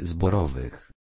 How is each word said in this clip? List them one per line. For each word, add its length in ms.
zborowych. 880